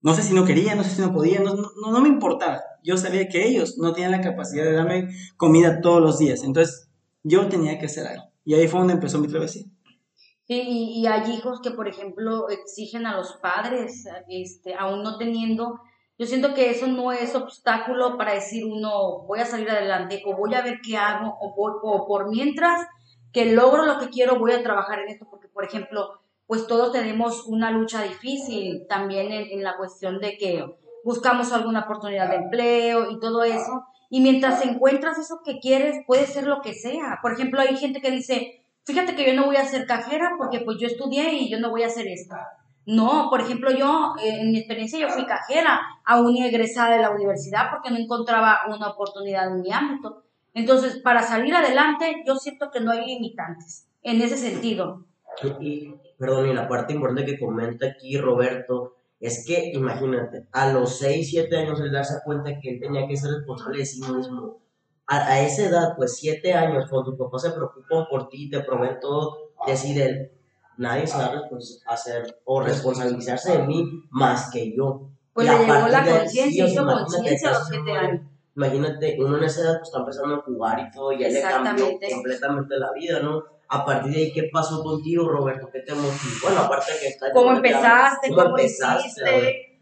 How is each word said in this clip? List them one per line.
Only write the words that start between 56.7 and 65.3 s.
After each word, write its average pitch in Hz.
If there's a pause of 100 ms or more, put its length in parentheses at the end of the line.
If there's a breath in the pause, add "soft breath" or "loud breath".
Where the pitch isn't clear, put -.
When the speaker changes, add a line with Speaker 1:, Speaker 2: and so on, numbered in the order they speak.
Speaker 3:
importante 131
que 139
comenta 117
aquí 131
Roberto, 123 (240)
es 117
que, 165
imagínate, 123
a 135
los 123
seis, 147
siete 165
años 151
él 139
darse 139
cuenta 143
que 127
él 120
tenía 139
que 139
ser 143
responsable -
de 131
sí 127
mismo. 127 (480)
A, 143
a 139